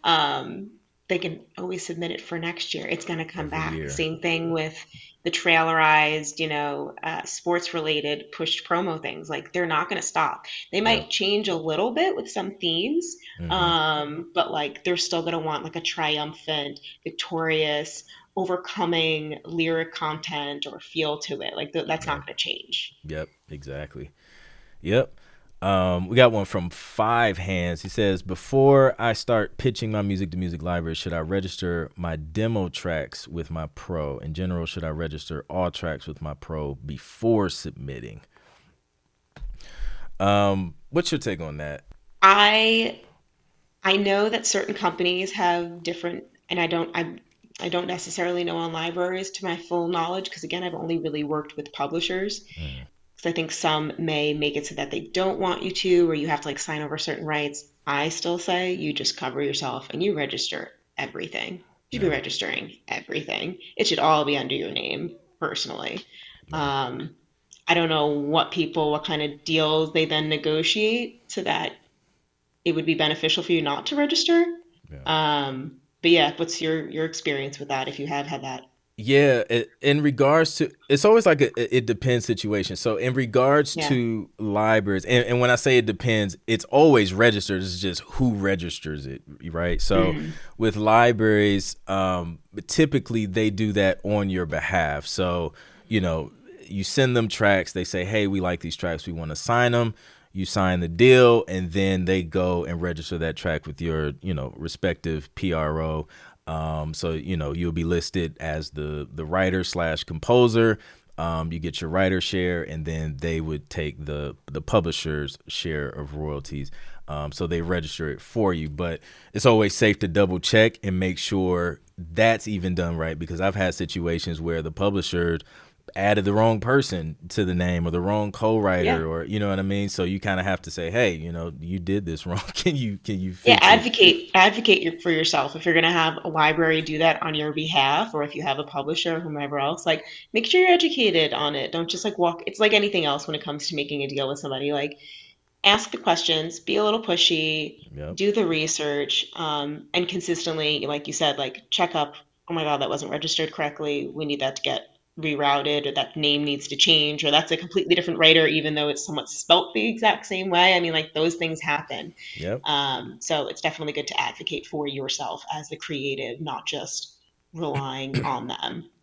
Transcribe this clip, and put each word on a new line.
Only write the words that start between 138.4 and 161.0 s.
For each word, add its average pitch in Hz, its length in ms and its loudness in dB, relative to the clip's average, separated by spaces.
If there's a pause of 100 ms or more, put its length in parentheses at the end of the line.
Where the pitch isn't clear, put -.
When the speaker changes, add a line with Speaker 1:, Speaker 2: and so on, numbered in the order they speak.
Speaker 1:
have 139 160 -2
a 147 60 -6
publisher 156 520 -2
or 165 40 -4
whomever 147 380 -6
else, 151 280 -2
like, 156 180 0 (280)
make 226 140 2
sure 370 140 6
you're 370 100 8
educated 240 640 4
on 147 220 -2
it. 135 160 -4
Don't 165 180 -4
just, - 160 -6
like, 202 140 -4
walk. 170 280 2
It's - 120 -8
like 214 140 6
anything 202 320 2
else 147 220 0
when 156 100 -6
it - 80 -10
comes 151 240 -6
to 165 80 -6
making 147 260 -4
a 139 60 -4
deal 135 200 -4
with 143 120 -6
somebody. 143 320 -4
Like, 147 260 -4 (640)
ask 208 280 4
the - 80 -6
questions, 165 640 0
be - 160 -4
a 208 80 2
little 220 180 0
pushy, 156 760 0 (180)
Speaker 2:
Yep. 147 200 -10
Speaker 1:
do 202 160 2
the 214 140 2
research, 151 800 -2 (100)
um, 151 580 -4
and 175 140 0
consistently, 160 800 -2
like 147 200 -4
you 143 60 -8
said, 143 260 0
like, - 320 -8
check 175 240 0
up, 147 220 -2 (320)
"Oh 170 60 -4
my 160 100 -2
God, 143 180 0
that 127 60 -2
wasn't 143 220 -4
registered 156 420 -2
correctly. 147 560 -4
We 156 160 -6
need 143 160 -2
that 135 160 0
to - 60 -6
get 135 260 -2 (300)
rerouted," 143 680 2
or, 139 60 -2
"That - 240 -4
name 147 280 2
needs 143 240 -4
to 139 80 -6
change," 151 480 4
or, 147 60 4
"That's 156 200 4
a 165 60 2
completely 170 380 0
different 170 240 0
writer, 160 280 10
even 156 280 2
though 147 140 0
it's 147 180 -4
somewhat 151 240 -6
spelt - 420 4
the 220 160 0
exact 220 380 0
same 185 240 -4
way." 180 240 6
I 175 60 4
mean, 170 120 0
like, 156 220 -2